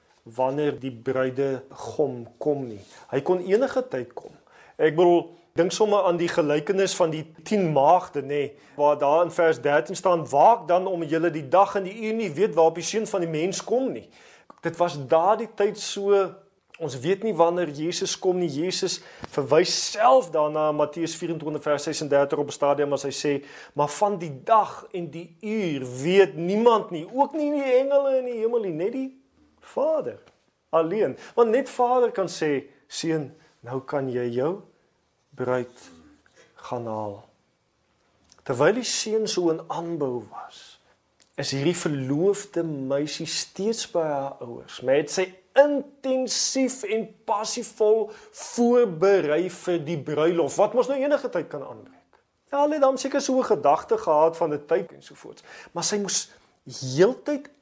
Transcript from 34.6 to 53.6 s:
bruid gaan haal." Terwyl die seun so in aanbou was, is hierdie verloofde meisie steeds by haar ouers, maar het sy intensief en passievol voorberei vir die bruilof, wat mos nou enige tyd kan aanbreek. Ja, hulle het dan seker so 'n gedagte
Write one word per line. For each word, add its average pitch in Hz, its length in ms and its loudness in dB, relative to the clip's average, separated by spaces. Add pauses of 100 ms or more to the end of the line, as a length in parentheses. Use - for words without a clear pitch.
bruid 123 600 -6 (640)
gaan 120 320 -10
haal." 107 420 -10 (1120)
Terwyl 143 320 2
die 240 100 -6
seun 220 440 -2
so 175 220 0
in 160 180 -2
aanbou 147 640 -6
was, - 500 -20 (560)
is 143 140 -6
hierdie 143 260 0
verloofde 165 840 -2
meisie 147 640 -4
steeds - 640 -6
by 170 120 0
haar 139 380 -4
ouers, 123 400 -14
maar 131 140 2
het 147 160 2
sy 185 240 -2 (220)
intensief 262 1300 0
en 214 320 -4 (100)
passievol 214 840 0 (200)
voorberei 185 1200 2
vir 180 340 -4
die 165 140 -4
bruilof, 151 580 0
wat 202 200 2
mos 247 120 2
nou 277 120 -2
enige 285 320 0
tyd 165 160 -4
kan 139 160 -10
aanbreek. 110 300 -18 (580)
Ja, 277 80 0
hulle 302 160 2
het 277 60 2
dan 269 160 4
seker 277 220 -2
so 262 180 0
'n 247 60 2
gedagte 175 540 2